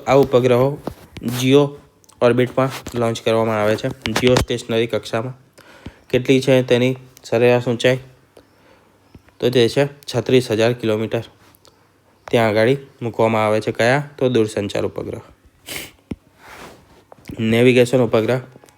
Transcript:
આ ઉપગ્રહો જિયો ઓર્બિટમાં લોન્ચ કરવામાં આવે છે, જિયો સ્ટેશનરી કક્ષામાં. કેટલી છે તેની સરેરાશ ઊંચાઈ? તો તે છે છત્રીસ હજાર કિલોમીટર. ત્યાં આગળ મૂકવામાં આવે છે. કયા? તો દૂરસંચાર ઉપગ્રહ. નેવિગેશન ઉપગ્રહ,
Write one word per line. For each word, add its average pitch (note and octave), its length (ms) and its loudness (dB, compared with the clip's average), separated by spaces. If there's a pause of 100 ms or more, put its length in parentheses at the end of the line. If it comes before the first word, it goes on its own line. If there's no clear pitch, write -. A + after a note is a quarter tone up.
આ B2 60 2
ઉપગ્રહો C3 640 2 (640)
જિયો C#3+ 380 2 (440)
ઓર્બિટમાં B2 480 0 (300)
લોન્ચ A2+ 220 -4
કરવામાં A2+ 400 0
આવે G#2+ 140 0
છે, A#2 120 -6
જિયો B2 480 0
સ્ટેશનરી A#2 520 -2
કક્ષામાં. A#2 500 -6 (720)
કેટલી C3 320 2
છે C3 220 2
તેની B2+ 320 0 (280)
સરેરાશ A#2+ 440 2
ઊંચાઈ? B2+ 320 0 (1400)
તો A#2+ 100 0
તે A#2 200 4
છે C#3+ 200 0 (180)
છત્રીસ B2 440 0
હજાર A2 220 0
કિલોમીટર. A2 480 -4 (1080)
ત્યાં A#2 180 2
આગળ A2 260 2 (260)
મૂકવામાં A2+ 440 0
આવે G#2+ 160 0
છે. A2+ 100 -6
કયા? B2 320 0 (140)
તો B2+ 160 0
દૂરસંચાર G#2 520 -2
ઉપગ્રહ. G2+ 340 -8 (2250)
નેવિગેશન A#2+ 640 4
ઉપગ્રહ, A#2+ 380 0 (380)